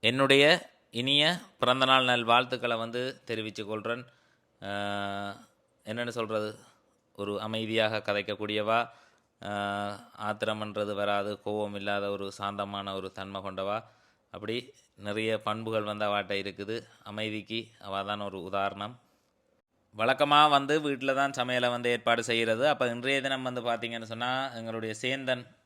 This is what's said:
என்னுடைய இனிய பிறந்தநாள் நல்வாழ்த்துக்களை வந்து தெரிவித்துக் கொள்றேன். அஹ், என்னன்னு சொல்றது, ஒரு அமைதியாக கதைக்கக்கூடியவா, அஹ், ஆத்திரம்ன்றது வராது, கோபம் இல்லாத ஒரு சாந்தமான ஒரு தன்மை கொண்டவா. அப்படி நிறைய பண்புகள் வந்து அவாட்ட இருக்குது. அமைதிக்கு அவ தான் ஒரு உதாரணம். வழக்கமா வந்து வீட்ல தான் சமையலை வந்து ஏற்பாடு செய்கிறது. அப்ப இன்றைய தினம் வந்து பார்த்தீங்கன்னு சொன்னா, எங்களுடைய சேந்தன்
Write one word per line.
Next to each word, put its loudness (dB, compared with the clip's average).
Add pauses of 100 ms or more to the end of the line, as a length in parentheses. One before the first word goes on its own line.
என்னுடைய 6 (480)
இனிய 2 (340)
பிறந்தநாள் 4
நல்வாழ்த்துக்களை 2
வந்து -4 (240)
தெரிவித்துக் -6
கொள்றேன். -4 (580)
அஹ், -4 (520)
என்னன்னு -6
சொல்றது, -4 (680)
ஒரு -4
அமைதியாக 0
கதைக்கக்கூடியவா, 0 (640)
அஹ், -4 (240)
ஆத்திரம்ன்றது -2
வராது, -2
கோபம் -4
இல்லாத -2
ஒரு -6
சாந்தமான -6
ஒரு -8
தன்மை -10
கொண்டவா. -4 (560)
அப்படி -6 (440)
நிறைய -2
பண்புகள் -2
வந்து -4
அவாட்ட 0
இருக்குது. -4 (280)
அமைதிக்கு -6 (200)
அவ -6
தான் -4
ஒரு -8
உதாரணம். -4 (1000)
வழக்கமா 8
வந்து 4
வீட்ல 0
தான் 2
சமையலை 0
வந்து 0
ஏற்பாடு 2
செய்கிறது. 2
அப்ப 2
இன்றைய -2
தினம் -2
வந்து -4
பார்த்தீங்கன்னு -4
சொன்னா, -4
எங்களுடைய -6
சேந்தன் -2 (220)